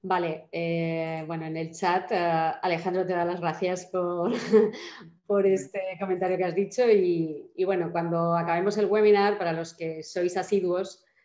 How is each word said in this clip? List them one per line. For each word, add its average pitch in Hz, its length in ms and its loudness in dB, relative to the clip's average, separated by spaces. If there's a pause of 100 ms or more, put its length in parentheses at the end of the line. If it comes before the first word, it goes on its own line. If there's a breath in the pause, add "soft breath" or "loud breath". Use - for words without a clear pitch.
Vale, 175 480 -2
eh, 165 760 -2
bueno, 160 180 -8
en 160 120 -6
el 165 140 -6
chat, 180 400 0
eh, 214 40 0
Alejandro 175 880 0
te 185 80 -2
da 175 100 0
las 175 160 -2
gracias 180 460 -2
por, 180 460 -2
<laughs> 214 440 4 (520 loud breath)
por 202 180 2
este 190 340 0 (200)
comentario 185 380 0
que 180 60 0
has 170 120 -2
dicho 202 340 2
y, 170 680 2
y 185 100 0
bueno, 175 260 0
cuando 170 440 0
acabemos 175 440 0
el 202 80 2
webinar, 208 500 4
para 175 160 -2
los 165 220 -6
que 160 260 -8
sois 175 360 -2
asiduos, 185 680 -2 (200)